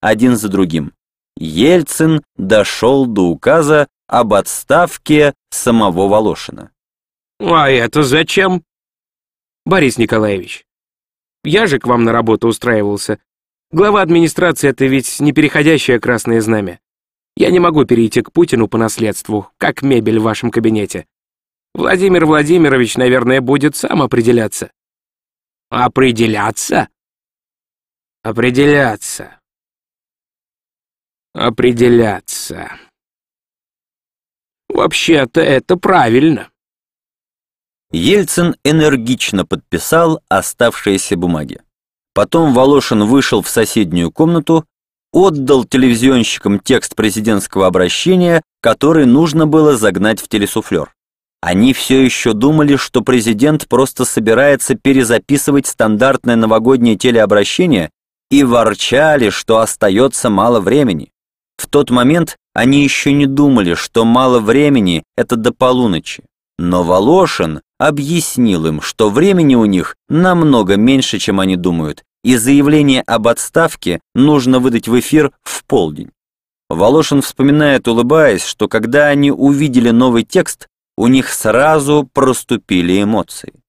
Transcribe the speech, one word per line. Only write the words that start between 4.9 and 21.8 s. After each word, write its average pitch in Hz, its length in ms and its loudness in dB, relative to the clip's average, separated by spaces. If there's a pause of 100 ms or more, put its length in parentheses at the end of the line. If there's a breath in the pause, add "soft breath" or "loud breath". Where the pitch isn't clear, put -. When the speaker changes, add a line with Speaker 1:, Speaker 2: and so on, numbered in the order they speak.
Speaker 1:
самого 101 560 0
Волошина. 104 640 -4 (720)
Speaker 2:
А 165 300 0
это 127 340 0
зачем? 170 580 0 (1000)
Борис 151 340 0
Николаевич, 107 640 -4 (800)
я 202 240 0
же 139 140 -2
к - 80 -6
вам 120 160 2
на 113 80 0
работу 113 340 0
устраивался. 107 720 -4 (540)
Глава 202 300 2
администрации — 170 680 0
это 135 160 0
ведь 131 320 -2
не 143 140 0
переходящее 147 640 0
красное 117 420 -2
знамя. 107 380 -4 (580)
Я - 140 0
не 180 80 2
могу 160 260 2
перейти 117 380 0
к - 80 -12
Путину 127 380 0
по 113 100 -4
наследству, 107 720 -4 (100)
как - 240 -6
мебель 113 380 2
в 107 40 0
вашем 113 280 -4
кабинете. 107 540 -2 (680)
Владимир 180 520 0